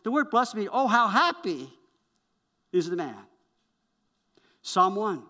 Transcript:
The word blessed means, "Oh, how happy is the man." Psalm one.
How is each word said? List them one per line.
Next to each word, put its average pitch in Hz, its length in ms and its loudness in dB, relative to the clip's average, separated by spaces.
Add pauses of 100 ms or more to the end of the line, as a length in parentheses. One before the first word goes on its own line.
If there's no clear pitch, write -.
The 220 80 -2
word 294 180 0
blessed 240 260 2
means, 208 160 -4
"Oh, 254 160 2
how 233 200 4
happy 190 640 0 (1000)
is 175 180 0
the 180 60 -4
man." 139 220 -8 (1400)
Psalm 190 340 2
one. 202 340 -4